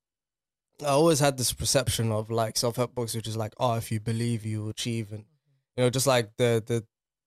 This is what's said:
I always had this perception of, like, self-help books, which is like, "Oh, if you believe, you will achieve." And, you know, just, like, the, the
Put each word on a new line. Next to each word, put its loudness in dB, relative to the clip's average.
I -2
always 4
had 2
this -2
perception 0
of, -4
like, 0
self-help -2
books, -4
which -6
is -6
like, -6
"Oh, 2
if -4
you -2
believe, -2
you -4
will -6
achieve." -6
And, -14
you 0
know, 4
just, 0
like, 2
the, 2
the -2